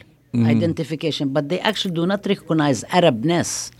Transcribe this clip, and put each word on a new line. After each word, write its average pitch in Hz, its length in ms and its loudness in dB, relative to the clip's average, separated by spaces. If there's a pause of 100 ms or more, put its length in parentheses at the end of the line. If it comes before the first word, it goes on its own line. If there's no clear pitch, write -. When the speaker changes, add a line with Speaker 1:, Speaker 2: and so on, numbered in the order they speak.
(340)
Speaker 1:
Mm-hmm. 117 120 4
Speaker 2:
identification, 156 800 0
but 143 220 -2
they 185 100 -2
actually 196 340 -2
do 170 120 0
not 196 200 -2
recognize 156 640 0
Arabness 160 880 2